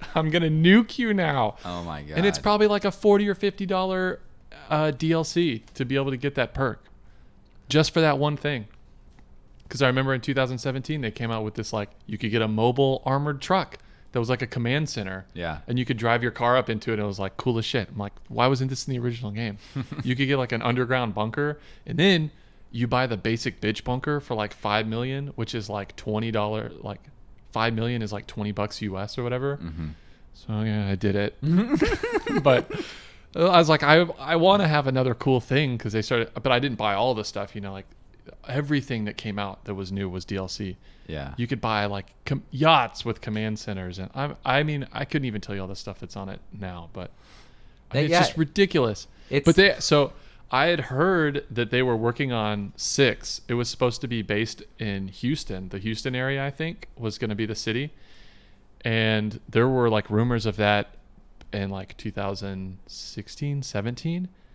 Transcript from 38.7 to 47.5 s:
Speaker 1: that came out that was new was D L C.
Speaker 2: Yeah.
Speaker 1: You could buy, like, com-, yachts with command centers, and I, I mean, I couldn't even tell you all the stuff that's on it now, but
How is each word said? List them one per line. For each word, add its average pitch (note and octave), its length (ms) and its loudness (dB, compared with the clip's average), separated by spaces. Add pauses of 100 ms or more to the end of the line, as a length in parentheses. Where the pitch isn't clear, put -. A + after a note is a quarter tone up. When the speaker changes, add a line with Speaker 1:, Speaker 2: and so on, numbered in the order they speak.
Speaker 1:
that G#2 120 -6
came G#2 200 -6
out G2+ 280 -6
that G#2 100 -6
was F#2+ 160 -8
new G2 180 -4
was F#2 160 -8
D G2+ 120 -6
L F#2+ 100 -4
C. F#2+ 300 -8 (300)
Speaker 2:
Yeah. C#2 300 -8
Speaker 1:
You A#2+ 80 -2
could A#2+ 160 -6
buy, G#2+ 240 0
like, G2+ 220 -6 (180)
com-, C#3 260 -4
yachts C3+ 540 4
with A#2 160 -4
command G#2+ 380 -4
centers, F#2 400 -8
and F#2 160 -8
I, C#3+ 160 -4 (120)
I C#3 200 2
mean, D3 280 -4
I C#3 140 -6
couldn't C3+ 200 -2
even G#2+ 160 -4
tell G#2 140 -8
you G2 60 -4
all F#2 60 -6
the G2 80 -8
stuff - 240 -12
that's - 180 -12
on F#2+ 120 -8
it F#2+ 100 -12 (120)
now, F2+ 420 -10
but F#2 180 -10 (800)